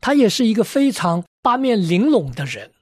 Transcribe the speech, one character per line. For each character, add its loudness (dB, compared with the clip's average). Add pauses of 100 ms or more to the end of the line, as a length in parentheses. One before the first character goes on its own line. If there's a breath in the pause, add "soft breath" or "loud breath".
他 0
也 4
是 0
一 2
个 0
非 0
常 -2 (180)
八 0
面 0
玲 2
珑 0
的 -8
人 -12 (100)